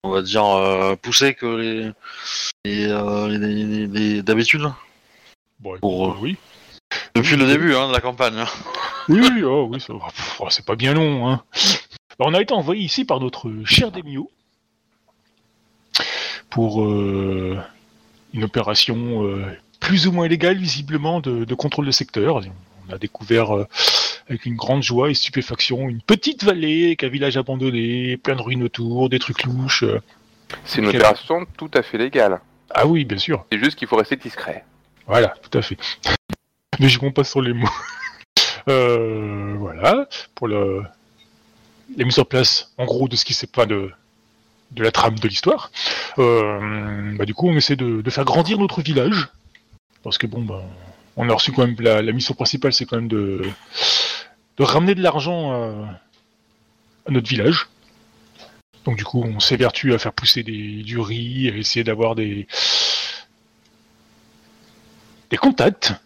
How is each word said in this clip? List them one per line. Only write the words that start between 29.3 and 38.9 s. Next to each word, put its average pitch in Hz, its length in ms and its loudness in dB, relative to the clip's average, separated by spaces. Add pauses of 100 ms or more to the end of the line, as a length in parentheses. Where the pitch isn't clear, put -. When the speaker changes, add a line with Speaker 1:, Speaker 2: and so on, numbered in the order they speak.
Speaker 2:
louches, 131 400 0
euh. 107 180 0 (600)
Speaker 3:
C'est - 160 -4
une 104 100 4
Speaker 2:
Quelle 117 100 4
Speaker 3:
opération 156 460 4 (100)
tout 156 160 -10
à 127 100 4
fait - 140 -6
légale. 110 440 2 (340)
Speaker 2:
Ah 117 120 4
oui, 160 180 4
bien 107 140 -4
sûr. 151 340 -2
Speaker 3:
C'est 107 60 -2
juste 135 200 0
qu'il - 100 -8
faut 117 80 4
rester 110 200 2
discret. - 480 -12 (420)
Speaker 2:
Voilà, 107 280 4 (140)
tout - 80 -2
à 120 60 2
fait. - 140 -6 (540)
<laughs> - 500 -8
Mais 135 80 8
je 123 100 4
compte 135 160 -2
pas 143 100 2
sur 135 180 0
les 123 100 0
mots. 117 160 0
<laughs> - 100 -4 (880)
Euh, 110 920 2